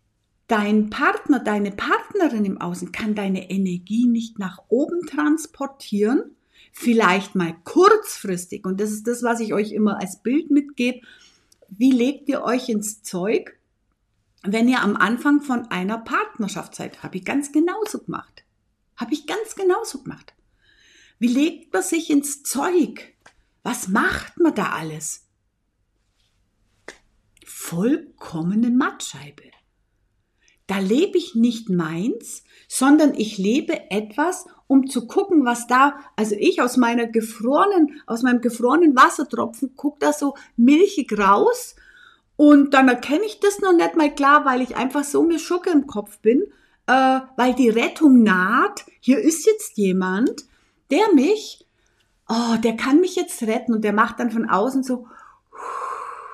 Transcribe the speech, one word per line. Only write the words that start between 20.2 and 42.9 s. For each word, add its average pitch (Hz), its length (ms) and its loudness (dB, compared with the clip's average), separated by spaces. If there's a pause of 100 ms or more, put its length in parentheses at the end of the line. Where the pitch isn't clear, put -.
Wie 240 100 0
legt 285 440 -2
man - 100 0
sich 330 280 -4
ins 285 320 -2
Zeug? 277 720 -4 (480)
Was 240 260 -8
macht 262 500 -2
man 330 160 2
da 180 160 -4
alles? - 560 -10 (2250)
Vollkommene 202 1300 -4
Mattscheibe. 247 720 -4 (1300)
Da 196 100 -4
lebe 240 400 0
ich - 160 -4
nicht 226 360 0
meins, 175 720 -4 (240)
sondern 285 460 4
ich 214 240 -6
lebe 220 520 -2
etwas, 220 560 -4 (200)
um 269 200 4
zu 247 200 -4
gucken, 370 380 2
was 240 220 -2
da, 277 320 2 (160)
also 214 240 -2
ich 359 220 2
aus 247 160 0
meiner 233 300 2
gefrorenen, 285 1000 0
aus 233 160 -6
meinem 247 200 2
gefrorenen 254 520 2
Wassertropfen 254 800 0
guck 294 220 -6
da 294 140 2
so 285 220 -4 (220)
milchig 269 640 4
raus 214 560 2 (640)
und 294 320 8
dann 262 160 6
erkenne 254 360 0